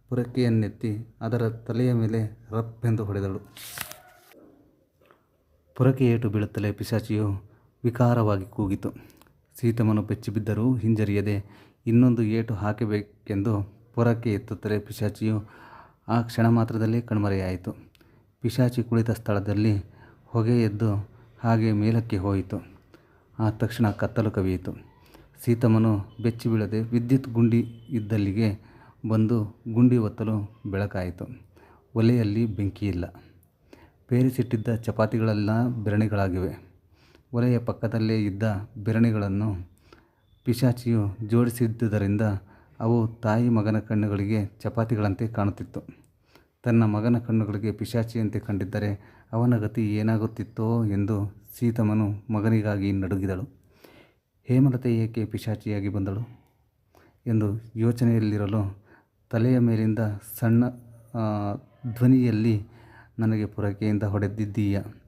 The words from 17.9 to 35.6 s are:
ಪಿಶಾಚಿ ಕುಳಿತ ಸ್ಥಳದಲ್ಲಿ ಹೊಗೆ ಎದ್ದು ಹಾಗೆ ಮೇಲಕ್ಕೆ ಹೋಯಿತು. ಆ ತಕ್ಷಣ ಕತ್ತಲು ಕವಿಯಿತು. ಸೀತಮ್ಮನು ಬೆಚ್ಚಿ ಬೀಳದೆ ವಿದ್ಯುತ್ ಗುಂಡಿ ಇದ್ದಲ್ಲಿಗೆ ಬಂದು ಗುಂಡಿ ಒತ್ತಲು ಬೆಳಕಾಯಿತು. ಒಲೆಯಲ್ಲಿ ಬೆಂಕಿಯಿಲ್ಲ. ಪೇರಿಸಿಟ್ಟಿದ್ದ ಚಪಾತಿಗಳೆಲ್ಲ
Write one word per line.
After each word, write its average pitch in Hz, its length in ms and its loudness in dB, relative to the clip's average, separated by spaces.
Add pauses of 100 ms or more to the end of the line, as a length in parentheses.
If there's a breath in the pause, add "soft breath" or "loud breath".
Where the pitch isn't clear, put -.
ಪಿಶಾಚಿ 123 420 0
ಕುಳಿತ 113 280 0
ಸ್ಥಳದಲ್ಲಿ 104 680 0 (480 loud breath)
ಹೊಗೆ 117 380 0
ಎದ್ದು 104 460 -2 (320 soft breath)
ಹಾಗೆ 113 320 2
ಮೇಲಕ್ಕೆ 110 440 0
ಹೋಯಿತು. 95 560 -4 (680 soft breath)
ಆ 110 120 2
ತಕ್ಷಣ 110 400 0
ಕತ್ತಲು 107 400 -2
ಕವಿಯಿತು. 92 420 -2 (720 loud breath)
ಸೀತಮ್ಮನು 110 600 2 (180)
ಬೆಚ್ಚಿ 117 260 -2
ಬೀಳದೆ 107 340 0
ವಿದ್ಯುತ್ 120 460 0
ಗುಂಡಿ 117 320 4 (280)
ಇದ್ದಲ್ಲಿಗೆ 104 840 -2 (360 loud breath)
ಬಂದು 110 600 2
ಗುಂಡಿ 120 300 6
ಒತ್ತಲು 107 680 -4
ಬೆಳಕಾಯಿತು. 95 580 -4 (720 soft breath)
ಒಲೆಯಲ್ಲಿ 113 520 2
ಬೆಂಕಿಯಿಲ್ಲ. 95 680 -4 (920 loud breath)
ಪೇರಿಸಿಟ್ಟಿದ್ದ 120 680 0
ಚಪಾತಿಗಳೆಲ್ಲ 110 920 0